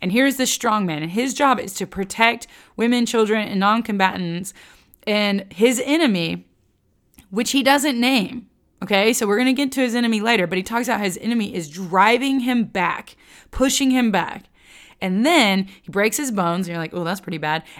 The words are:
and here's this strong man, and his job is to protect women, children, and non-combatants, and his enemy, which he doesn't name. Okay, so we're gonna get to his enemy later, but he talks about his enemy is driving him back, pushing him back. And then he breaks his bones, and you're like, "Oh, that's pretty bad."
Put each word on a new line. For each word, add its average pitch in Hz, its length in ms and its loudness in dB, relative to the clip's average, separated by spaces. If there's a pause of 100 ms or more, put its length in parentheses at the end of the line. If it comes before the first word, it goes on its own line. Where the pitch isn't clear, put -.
and 185 100 -4
here's 269 280 2
this 254 140 0
strong 214 320 0
man, 156 200 -4
and 170 80 -8
his 247 220 -2
job 262 260 2
is 190 140 -10
to 190 120 -8
protect 226 640 -2 (280)
women, 233 300 2
children, 220 400 0
and 196 140 -2
non-combatants, 190 920 0 (540)
and 208 460 0
his 233 320 2
enemy, 185 640 0 (800)
which 226 220 -2
he 269 100 2
doesn't 269 380 4
name. 240 480 0 (340)
Okay, 202 300 2
so 233 120 -2
we're 208 140 2
gonna 254 140 2
get 269 200 0
to 262 100 0
his 240 120 0
enemy 233 260 0
later, 208 280 2
but 185 100 -2
he 185 60 -2
talks 233 240 -2
about 220 100 0
his 202 240 -2
enemy 220 320 -2
is 160 160 -6
driving 208 680 2
him 240 240 0
back, 170 500 -4 (380)
pushing 262 400 2
him 247 180 2
back. 190 360 -4 (540)
And 190 240 0
then 202 440 4 (140)
he - 100 -16
breaks 208 240 0
his 269 160 -4
bones, 180 340 -2
and 170 60 -8
you're 165 100 -6
like, 160 120 -8
"Oh, 175 100 -4
that's 190 160 -4
pretty 170 180 -8
bad." 156 240 -2 (180)